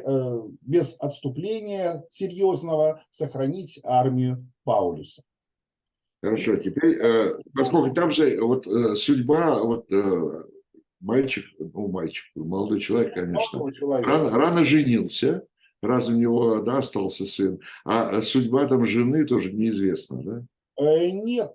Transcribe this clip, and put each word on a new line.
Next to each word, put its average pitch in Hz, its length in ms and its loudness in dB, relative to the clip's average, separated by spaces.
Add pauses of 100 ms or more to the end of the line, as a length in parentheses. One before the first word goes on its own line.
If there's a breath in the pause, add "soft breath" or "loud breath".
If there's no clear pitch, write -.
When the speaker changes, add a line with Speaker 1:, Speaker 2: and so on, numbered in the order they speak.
Speaker 1:
э, 127 380 -2 (180)
без 151 380 0
отступления 175 1120 -6
серьезного 165 920 0 (120 loud breath)
сохранить 143 720 -6
армию 127 640 2 (160)
Паулюса. 90 580 -2 (1000)
Speaker 2:
Хорошо, 107 340 0
теперь, - 440 2
э, 113 380 2 (160)
поскольку 131 400 2
там 170 160 2
же 143 300 2
вот, 120 260 0
э, 110 300 0
судьба, 143 680 2
вот, 117 300 -2
э, 87 500 0 (580)
мальчик, 110 440 -2 (160)
ну, 87 280 -8
мальчик, 90 360 -6 (100)
молодой 98 460 -2
человек, 113 340 0
конечно, 90 460 -4
Speaker 1:
Молодой 135 180 -6
человек. 139 280 -2
Speaker 2:
рано, 143 240 2
рано 160 340 4
женился, 143 800 2 (360)
раз 117 280 2
у 117 40 0
него, 117 500 2
да, 123 160 0
остался 98 460 -4
сын, 95 360 -2 (240 loud breath)
а 107 380 0
судьба 131 440 2
там 123 200 2
жены 123 400 2
тоже 98 260 0
неизвестна, 98 720 -2
да? 113 180 -10 (380)
Speaker 1:
Э, 160 300 4
нет, 220 440 -4